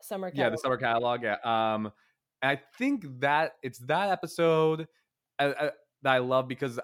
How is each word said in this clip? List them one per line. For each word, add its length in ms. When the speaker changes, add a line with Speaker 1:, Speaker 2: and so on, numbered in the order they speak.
Speaker 1:
Summer 260
Speaker 2:
Yeah, 40
the 240
Speaker 1:
catalog. 60
Speaker 2:
summer 160
catalog. 460
Yeah. 500
Um, 180
and 160
I 40
think 260
that 420
it's 180
that 320
episode, 760
uh, 200
uh, 100
that 100
I 60
love, 280
because 360